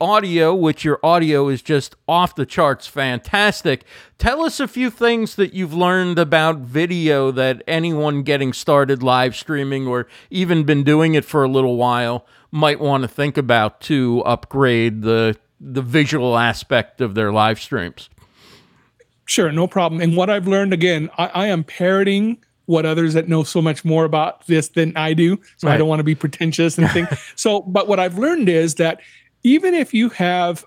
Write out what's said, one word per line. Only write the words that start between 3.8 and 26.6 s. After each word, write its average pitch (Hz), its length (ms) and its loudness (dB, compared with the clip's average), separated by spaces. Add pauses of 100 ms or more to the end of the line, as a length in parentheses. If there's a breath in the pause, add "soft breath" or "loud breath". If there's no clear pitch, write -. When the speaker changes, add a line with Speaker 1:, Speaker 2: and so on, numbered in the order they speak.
Speaker 1:
tell 269 260 -2
us - 160 -4
a 269 80 -2
few 247 220 -4
things 233 460 -2
that 196 180 -2
you've 170 220 -6
learned 180 420 0
about 160 420 2
video 151 720 0
that 131 360 -2
anyone 151 560 -2
getting 139 280 0
started 139 520 0
live 127 320 2
streaming 139 520 -6
or 123 200 -4 (240 loud breath)
even 180 320 0
been 143 200 2
doing 156 300 4
it 147 120 0
for 147 180 0
a 135 40 2
little 131 280 0
while 120 500 -2 (240 soft breath)
might 151 300 0
wanna 139 280 0
think 143 300 -4
about 120 440 0
to 123 440 0
upgrade 117 800 0
the, 113 340 0 (240)
the 135 220 -6
visual 127 520 0
aspect 117 640 -2
of 117 140 -4
their 107 180 0
live 107 280 2
streams. - 500 -10 (1160 soft breath)
Speaker 2:
Sure, 170 260 0
no 165 160 0
problem. 170 340 -2
And 165 160 2
what 185 120 2
I've 202 180 -2
learned, 196 260 0
again, 165 440 0
I, 170 100 -2
I 185 200 -2
am 175 160 0
parroting 196 800 0 (220)
what 160 200 2
others 160 280 0
that 165 140 0
know 160 160 2
so 170 180 -2
much 160 220 0
more 160 220 2
about 156 420 -2
this 160 220 2
than 160 260 0
I 160 180 -2
do, 170 240 4 (200 soft breath)
so 165 100 -4
Speaker 1:
Right. 143 80 4
Speaker 2:
I - 20 4
don't 156 120 4
wanna 156 140 0
be 151 120 2
pretentious 160 640 -2